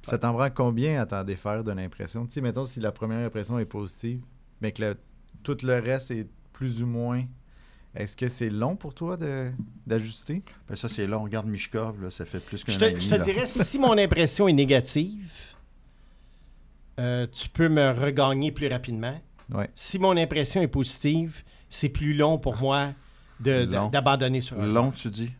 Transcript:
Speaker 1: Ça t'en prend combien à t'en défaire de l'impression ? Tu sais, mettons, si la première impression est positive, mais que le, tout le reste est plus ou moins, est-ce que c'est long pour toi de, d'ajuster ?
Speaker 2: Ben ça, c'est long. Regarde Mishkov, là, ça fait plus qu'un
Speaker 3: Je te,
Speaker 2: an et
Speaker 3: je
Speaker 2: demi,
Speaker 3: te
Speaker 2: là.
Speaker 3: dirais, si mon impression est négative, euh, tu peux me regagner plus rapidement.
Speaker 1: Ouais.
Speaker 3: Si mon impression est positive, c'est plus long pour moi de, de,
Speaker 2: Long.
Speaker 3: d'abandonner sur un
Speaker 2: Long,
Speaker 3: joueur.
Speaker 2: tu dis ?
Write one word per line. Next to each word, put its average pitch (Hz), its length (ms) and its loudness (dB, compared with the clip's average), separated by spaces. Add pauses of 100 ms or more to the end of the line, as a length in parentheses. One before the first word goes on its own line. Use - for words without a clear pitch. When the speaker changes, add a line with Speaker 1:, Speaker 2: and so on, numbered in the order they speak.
Speaker 1:
Ça - 160 -4
t'en 120 160 0
prend 131 160 0
combien 127 500 0
à 107 60 0
t'en 98 160 -4
défaire 104 400 -4
de 107 80 -4
l'impression ? 95 560 -8
Tu 123 60 -10
sais, 147 80 -6
mettons, 123 240 -2
si 127 160 -10
la 107 100 0
première 113 340 -4
impression 110 360 -4
est 107 60 -2
positive, 113 540 -8 (400)
mais 107 120 -4
que 110 100 -6
le, 104 140 -2 (480)
tout 143 180 -2
le 127 160 2
reste 131 320 -4
est 110 160 -6 (260)
plus 120 300 -4
ou 120 40 -2
moins, 120 360 -2 (720)
est-ce 101 220 -8
que 127 100 -2
c'est 120 240 -2
long 117 240 -2
pour 151 200 -12
toi 175 220 -6
de, 135 360 -6 (340)
d'ajuster ? 113 560 -4 (260)
Speaker 2:
Ben 101 60 -8
ça, 113 140 -6
c'est 107 180 -4
long. 107 160 -2
Regarde 107 240 -4
Mishkov, 110 560 -6
là, 92 80 -8
ça 87 160 -10
fait - 140 -8
plus - 240 -10
qu'un 113 80 -2
Speaker 3:
Je 98 80 0
te, 220 40 6
Speaker 2:
an 220 40 6
et - 80 4
Speaker 3:
je - 0 -
Speaker 2:
demi, 185 140 -2
Speaker 3:
te 214 40 6
Speaker 2:
là. 202 100 4
Speaker 3:
dirais, 202 220 0
si 269 320 4
mon 247 180 6
impression 180 520 4
est 170 40 6
négative, 151 800 2 (1700)
euh, 123 320 0
tu - 180 -6
peux 160 200 2
me 147 240 6
regagner 139 580 2
plus 147 160 -4
rapidement. 123 480 -4 (380)
Speaker 1:
Ouais. 101 240 -2
Speaker 3:
Si - 240 2
mon 185 160 6
impression 160 460 2
est 147 60 2
positive, 151 760 0 (260)
c'est - 200 2
plus 147 240 -2
long 151 240 4
pour 127 180 -2
moi 135 320 2 (500)
de, 123 280 2
de, 90 100 -2
Speaker 2:
Long. 104 120 2
Speaker 3:
d'abandonner 131 520 2
sur 120 180 -6
un 101 80 0
Speaker 2:
Long, 113 180 4
Speaker 3:
joueur. 135 100 0
Speaker 2:
tu 113 160 -6
dis ? 113 300 -6